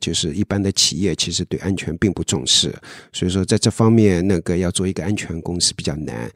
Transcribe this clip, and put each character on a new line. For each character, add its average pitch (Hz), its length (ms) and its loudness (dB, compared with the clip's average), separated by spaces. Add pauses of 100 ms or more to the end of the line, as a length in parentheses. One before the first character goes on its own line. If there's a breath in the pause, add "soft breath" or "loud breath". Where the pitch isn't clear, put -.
就 87 120 -4
是 80 220 -2
一 98 80 -2
般 101 180 -2
的 98 120 0
企 - 240 2
业， 87 180 0
其 - 160 -4
实 85 140 -4
对 - 160 -4
安 90 160 -2
全 82 220 -6
并 101 140 2
不 85 120 -6
重 69 200 -2
视。 - 300 2 (380 loud breath)
所 - 160 -2
以 - 20 0
说 95 140 0
在 107 120 2
这 107 140 2
方 113 200 4
面， 101 360 6
那 92 140 2
个 87 180 -2
要 87 140 0
做 92 160 -2
一 95 40 0
个 80 120 -6
安 104 120 -2
全 82 240 -8
公 85 200 -6
司 - 160 0
比 - 80 -10
较 76 100 -2
难。 64 420 -8